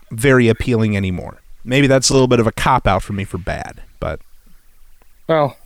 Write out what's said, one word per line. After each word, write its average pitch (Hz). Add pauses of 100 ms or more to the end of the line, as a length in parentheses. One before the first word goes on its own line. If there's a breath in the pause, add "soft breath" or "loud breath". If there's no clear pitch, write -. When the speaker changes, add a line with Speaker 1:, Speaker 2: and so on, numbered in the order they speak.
Speaker 1:
very 123
appealing 110
anymore. 92 (220)
Maybe 135
that's 131
a 131
little 131
bit 123
of 110
a 110
cop-out 110
for 107
me 95
for 95
bad, - (160)
but 78 (1080)
Speaker 2:
Well, 151